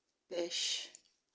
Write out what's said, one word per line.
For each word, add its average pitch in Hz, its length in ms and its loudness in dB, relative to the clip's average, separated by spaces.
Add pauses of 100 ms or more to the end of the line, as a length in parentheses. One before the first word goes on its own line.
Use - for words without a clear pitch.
(320)
beş, - 600 0 (440)